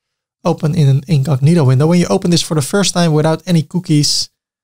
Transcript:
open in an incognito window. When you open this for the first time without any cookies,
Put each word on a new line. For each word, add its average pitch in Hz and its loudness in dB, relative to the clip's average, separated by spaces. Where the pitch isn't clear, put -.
open 165 -2
in 156 2
an 135 2
incognito 143 2
window. 131 2
When 175 2
you 175 2
open 190 -2
this 165 0
for - -6
the 151 -2
first 196 -2
time 170 0
without 156 0
any 170 0
cookies, - -2